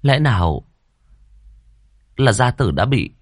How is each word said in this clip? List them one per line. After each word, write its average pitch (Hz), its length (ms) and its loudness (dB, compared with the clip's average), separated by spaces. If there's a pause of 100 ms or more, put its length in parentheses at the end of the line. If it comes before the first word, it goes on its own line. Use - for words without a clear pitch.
Lẽ 139 180 2
nào 90 440 0 (1500)
là 131 140 2
gia 123 200 0
tử 110 200 -2
đã 78 140 -2
bị 123 240 -2 (120)